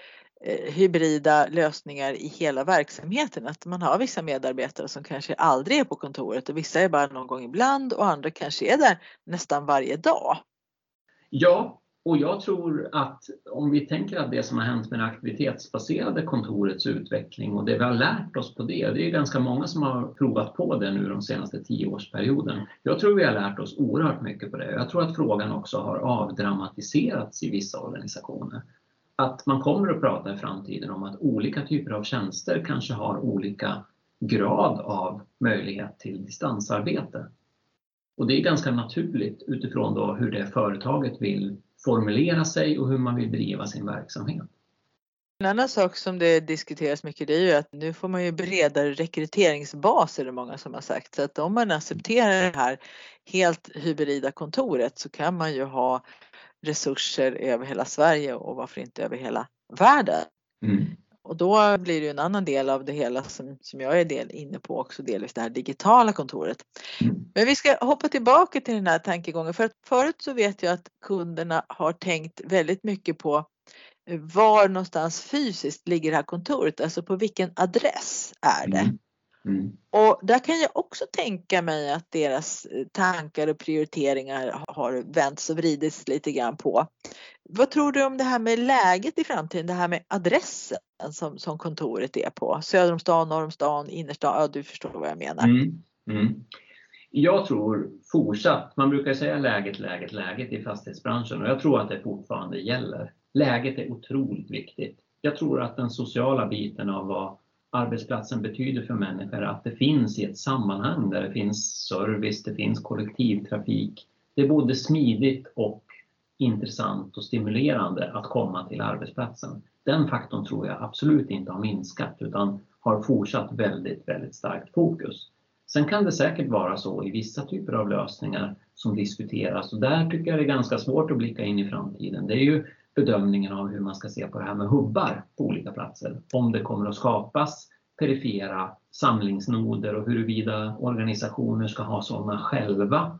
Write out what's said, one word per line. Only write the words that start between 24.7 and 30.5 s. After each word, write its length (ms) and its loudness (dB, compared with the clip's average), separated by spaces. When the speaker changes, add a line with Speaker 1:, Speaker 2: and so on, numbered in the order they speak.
Speaker 2:
Jag 180 -2
tror 120 2
att 140 -2
frågan 360 0
också 260 -4
har 180 -4
avdramatiserats 1500 -2
i 80 -4
vissa 300 -4
organisationer. 840 -10
Att 300 -2
man 140 2
kommer 280 2
att 120 -2
prata 340 0
i 20 -8
framtiden 540 -10